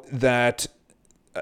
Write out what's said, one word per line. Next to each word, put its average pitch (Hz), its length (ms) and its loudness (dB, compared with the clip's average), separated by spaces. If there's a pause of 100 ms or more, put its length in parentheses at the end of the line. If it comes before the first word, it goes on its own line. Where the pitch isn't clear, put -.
(120)
that, 120 560 0 (680)
uh, - 60 -6